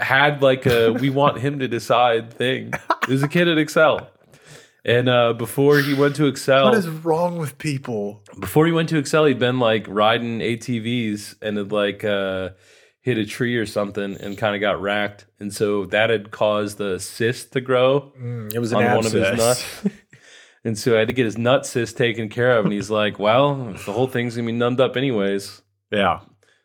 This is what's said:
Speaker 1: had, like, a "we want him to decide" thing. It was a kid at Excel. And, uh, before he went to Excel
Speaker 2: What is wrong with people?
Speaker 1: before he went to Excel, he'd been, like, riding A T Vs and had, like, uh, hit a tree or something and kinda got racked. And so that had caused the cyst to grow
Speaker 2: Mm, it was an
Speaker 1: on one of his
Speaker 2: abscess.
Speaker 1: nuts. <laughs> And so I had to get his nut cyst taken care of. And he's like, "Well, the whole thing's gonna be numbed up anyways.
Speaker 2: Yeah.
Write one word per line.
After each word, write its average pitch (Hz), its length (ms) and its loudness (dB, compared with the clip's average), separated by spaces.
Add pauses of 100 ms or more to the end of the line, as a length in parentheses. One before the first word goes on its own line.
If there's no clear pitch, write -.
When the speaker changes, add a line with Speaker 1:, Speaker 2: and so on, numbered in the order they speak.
Speaker 1:
had, 143 400 2
like, 131 240 2
a 117 280 4
"we 127 180 0
want 139 280 2
him 143 200 -4
to 127 100 -4
decide" 117 640 0
thing. 120 400 -4 (300)
It - 60 -6
was 135 140 2
a 147 60 0
kid 175 200 2
at 160 100 2
Excel. 147 500 2 (760)
And, 120 260 2
uh, 120 240 4
before 139 460 2
he 143 120 0
went 139 240 2
to 147 100 2
Excel 135 400 2
Speaker 2:
What 240 80 4
is 190 140 0
wrong 165 480 -2
with 156 220 -8
people? 117 640 -6 (180)
Speaker 1:
before 151 260 4
he 170 60 2
went 165 180 0
to 165 80 0
Excel, 151 280 2
he'd 127 140 2
been, 123 180 0
like, 110 300 2
riding 113 520 0
A 113 160 -2
T 117 220 -6
Vs 110 640 -4
and 104 160 -4
had, 101 120 -6
like, 101 320 -2
uh, 95 480 -2 (540)
hit 120 140 0
a 104 80 -2
tree 120 300 -4
or 110 100 -2
something 101 520 -6
and 98 200 -10
kinda 101 220 -2
got 95 200 0
racked. 101 460 -4 (140)
And 101 120 -10
so 104 340 -2
that 107 220 2
had 107 220 -2
caused 104 480 -2
the 95 220 -4
cyst - 520 -4
to 135 80 -2
grow 127 560 0
Speaker 2:
Mm, 113 380 -10
it 120 60 -2
was 117 100 -2
an 113 80 0
Speaker 1:
on 107 60 4 (100)
one 113 120 2
of 110 60 0
his 98 120 2
Speaker 2:
abscess. 113 600 0
Speaker 1:
nuts. 202 160 -2
<laughs> - 40 -20 (600)
And 113 140 -4
so 117 160 2
I 110 60 6
had 110 80 2
to 117 60 -2
get 123 100 2
his 104 120 -4
nut 123 300 2
cyst 117 300 -4
taken 113 320 -2
care 123 280 2
of. 107 80 2
And 101 80 0
he's 98 180 -4
like, 104 280 0
"Well, 131 380 4 (280)
the 101 80 -6
whole 123 140 0
thing's 120 300 -4
gonna 120 100 -4
be 113 60 -4
numbed 120 280 0
up 123 160 2
anyways. 98 640 -2 (300)
Speaker 2:
Yeah. 98 300 0 (440)